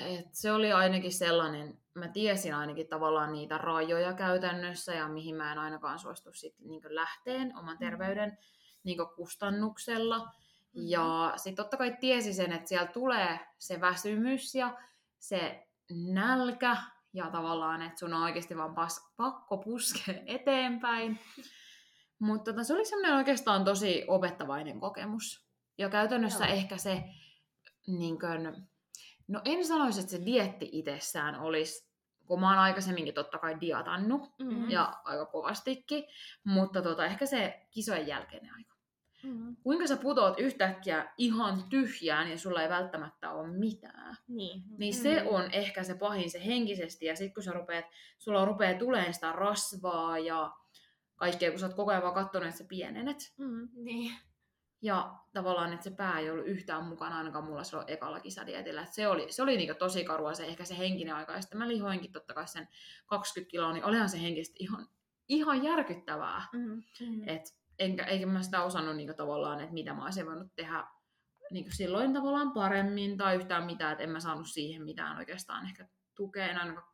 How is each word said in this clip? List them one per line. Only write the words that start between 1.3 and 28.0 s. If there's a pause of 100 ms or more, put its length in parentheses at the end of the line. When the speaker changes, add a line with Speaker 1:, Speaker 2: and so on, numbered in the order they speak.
Speaker 1:
mä
tiesin
ainakin
tavallaan
niitä
rajoja
käytännössä
ja
mihin
mä
en
ainakaan
suostu
sit
niinku
lähteen
oman
Speaker 2:
Mm.
Speaker 1:
terveyden (460)
niinku (100)
kustannuksella.
Speaker 2:
Mm-hmm.
Speaker 1:
Ja
sit
totta
kai
tiesi
sen,
että
siellä
tulee (180)
se
väsymys
ja (420)
se (440)
nälkä (360)
ja
tavallaan,
että
sun
on
oikeesti
vaan
pas-,
pakko
puskea (120)
<laughs>
eteenpäin. (1000)
Mut
tota,
se
oli
semmonen
oikeastaan
tosi
opettavainen
kokemus. (320)
Ja
käytännössä
Speaker 3:
Joo.
Speaker 1:
ehkä
se, (840)
niinkön, (600)